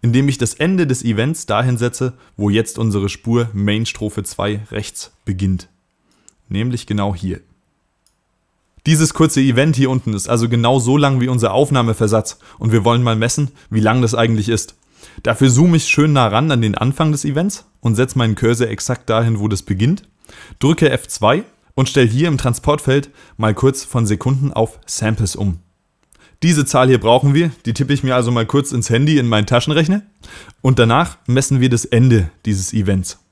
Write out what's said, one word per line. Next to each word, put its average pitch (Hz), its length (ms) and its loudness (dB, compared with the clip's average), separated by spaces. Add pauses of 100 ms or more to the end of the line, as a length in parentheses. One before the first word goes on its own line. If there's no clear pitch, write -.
indem 123 280 2
ich 131 80 -2
das 117 160 -2
Ende 175 340 0
des 127 160 -4
Events 117 420 -2
dahin 120 320 -2
setze, 123 360 -4 (240)
wo 104 120 0
jetzt 110 300 -2
unsere 101 300 0
Spur 117 440 -2
Main 104 320 -2
Strophe 107 380 -8
zwei 104 380 -6 (100)
rechts - 400 -12 (140)
beginnt. 95 420 -2 (800)
Nämlich 120 400 -6
genau 101 260 -4
hier. 90 280 -8 (1400)
Dieses 156 280 2
kurze 151 280 2
Event 135 340 2
hier 131 140 2
unten 123 240 -2
ist 98 160 -6
also 117 200 0
genau 120 300 2
so 127 180 2
lang 139 220 2
wie 120 80 0
unser 117 260 0
Aufnahmeversatz 113 840 0 (180)
und 110 140 -2
wir 110 120 2
wollen 117 200 2
mal 117 120 0
messen, 117 360 -2 (180)
wie 107 120 -2
lang 113 200 2
das 117 140 0
eigentlich 113 340 0
ist. - 260 -4 (480)
Dafür 131 260 2
zoome 160 280 4
ich - 100 -2
schön 151 260 2
nah 127 140 4
ran 123 240 0
an 123 100 2
den 107 140 0
Anfang 143 360 0
des 147 140 -4
Events 156 400 -4 (160)
und 113 140 0
setze 127 220 0
meinen 113 180 0
Cursor 117 320 0
exakt 110 420 -8
dahin, 113 300 0
wo 104 80 -2
das 104 160 -4
beginnt, 113 440 -2 (520)
drücke 156 300 2
F 131 180 -4
zwei 123 360 0 (300)
und 131 160 0
stelle 131 180 2
hier 131 200 0
im 151 100 0
Transportfeld 143 720 -2 (260)
mal 107 180 0
kurz 131 300 0
von 117 220 -2
Sekunden 131 480 -2
auf - 320 -4
Samples 110 500 -4
um. 90 240 -4 (840)
Diese 151 220 2
Zahl 127 220 2
hier 127 120 6
brauchen 127 340 4
wir, 160 180 2 (140)
die 117 80 -2
tippe 139 200 -2
ich 139 100 -2
mir 131 120 0
also 123 160 0
mal 117 140 0
kurz 139 260 -2
ins 120 180 -4
Handy 143 280 2
in 123 100 0
meinen 107 200 2
Taschenrechner 151 560 0 (580)
und 131 180 2
danach 123 460 2
messen 135 340 0
wir 127 100 2
das 120 140 0
Ende 113 460 4 (160)
dieses 98 260 -2
Events. 95 480 -2 (120)